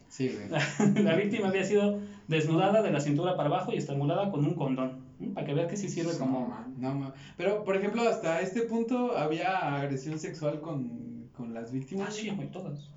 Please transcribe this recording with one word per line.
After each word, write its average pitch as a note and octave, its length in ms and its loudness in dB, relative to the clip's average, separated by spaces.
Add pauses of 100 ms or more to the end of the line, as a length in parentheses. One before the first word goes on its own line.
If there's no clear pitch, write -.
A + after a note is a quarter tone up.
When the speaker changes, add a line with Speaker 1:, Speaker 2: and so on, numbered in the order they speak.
Speaker 1:
Sí, C3 220 -2
güey. G#2 200 -6
Speaker 2:
<laughs> D#3+ 460 4
La, G#3+ 60 4
la E3 140 6
víctima G3+ 340 2
había F#3+ 140 2
sido G3+ 360 4 (280)
desnudada D#3+ 540 4
de F3+ 100 2
la C#3+ 80 2
cintura D3+ 360 2
para D3 140 2
abajo - 240 0
y - 40 0
estrangulada D3 540 0
con C#3+ 140 2
un D#3+ 100 2
condón. C3 480 -2 (160)
Mm, F#3+ 140 -6
para D3 120 -4
que C#3+ 80 -2
veas E3+ 140 2
que G3+ 100 -4
sí F#3 100 -4
sirve E3 260 -2
Speaker 3:
Sí, - 40 -2
Speaker 2:
como C3 220 0
Speaker 3:
no, A2+ 80 -2
man. - 320 -10
Speaker 1:
No, C3+ 160 -2
ma-, C3+ 180 -4 (240)
pero, G3 260 0
por F#3+ 120 0
ejemplo, G#3 340 2
hasta E3+ 320 0
este G3 220 -2
punto A#3 520 0
había E3 600 0
agresión C#3+ 420 -2
sexual D3+ 440 -4
con, A#2+ 680 -8 (100)
con A#2 160 -8
las A#2 180 -8
víctimas. F#3+ 380 -4
Speaker 2:
Ah, - 20 -6
sí, G#3+ 200 -6
güey, C#3+ 180 -4
todas. E3 480 -10